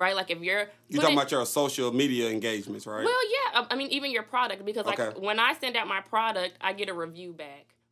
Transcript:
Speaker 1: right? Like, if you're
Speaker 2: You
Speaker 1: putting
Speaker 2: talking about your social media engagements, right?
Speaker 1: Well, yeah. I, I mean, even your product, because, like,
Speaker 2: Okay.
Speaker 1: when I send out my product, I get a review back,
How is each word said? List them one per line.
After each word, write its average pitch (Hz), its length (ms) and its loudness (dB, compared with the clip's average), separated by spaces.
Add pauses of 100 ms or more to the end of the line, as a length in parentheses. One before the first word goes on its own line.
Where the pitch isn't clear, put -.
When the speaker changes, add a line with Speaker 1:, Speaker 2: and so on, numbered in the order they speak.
Speaker 1:
right? 190 160 2
Like, 185 140 -2
if 170 100 -4
you're 190 200 0
Speaker 2:
You 208 60 -2 (220)
Speaker 1:
putting 147 140 0
Speaker 2:
talking 151 160 6
about 135 140 2
your 127 140 4
social 131 460 0
media 123 380 2
engagements, 107 560 -4
right? 107 180 -2
Speaker 1:
Well, 480 260 2
yeah. 508 320 0
I, 226 80 -4
I 240 60 -2
mean, 269 120 -4
even 277 220 -2
your 226 120 -2
product, 214 420 -2
because, 208 220 -4
like, 202 140 -2
Speaker 2:
Okay. 110 180 -4
Speaker 1:
when 208 220 -2
I 254 140 4
send 254 220 -4
out 214 120 -2
my 196 140 -2
product, 202 580 0
I 190 120 0
get 202 160 -6
a 185 60 -4
review 170 380 -8
back, 143 340 -16 (240)